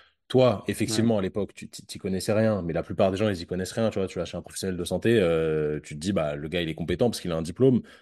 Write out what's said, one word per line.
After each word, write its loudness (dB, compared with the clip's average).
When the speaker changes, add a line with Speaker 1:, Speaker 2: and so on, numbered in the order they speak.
Speaker 1:
toi, 4
Speaker 2:
Ouais. -4
Speaker 1:
effectivement, 0
à -2
l'époque, -4
tu -16
t'y, -18
t'y -14
connaissais -2
rien, 2
mais -4
la -2
plupart 2
des -2
gens, 2
ils -2
y -10
connaissent -6
rien, 0
tu -4
vois, 0
tu -8
vas -4
chez -10
un -8
professionnel -6
de -4
santé, 2
euh, 2
tu -16
te -10
dis, « -2
Bah, 0
le -8
gars, -2
il -2
est -4
compétent 0
parce -8
qu'il -4
a 0
un -2
diplôme, 4